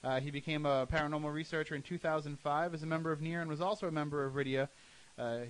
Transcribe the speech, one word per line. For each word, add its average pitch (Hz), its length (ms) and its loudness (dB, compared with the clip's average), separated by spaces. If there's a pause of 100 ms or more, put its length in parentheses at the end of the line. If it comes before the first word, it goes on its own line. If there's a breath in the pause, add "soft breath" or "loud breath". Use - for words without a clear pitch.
Uh, 131 160 2
he 139 100 -2
became 151 380 0
a 135 180 6
paranormal 151 480 0
researcher 156 400 -2
in 143 80 -4
two 175 160 -6
thousand 151 420 0
five 160 360 0
as 151 80 -6
a - 20 -4
member 160 260 0
of 147 80 0
near 165 220 -2
and 160 80 -4
was 151 120 -2
also 196 260 0
a 160 40 0
member 147 320 0
of 135 100 -2
ridia. 135 360 2 (480)
Uh, 117 220 -2 (100)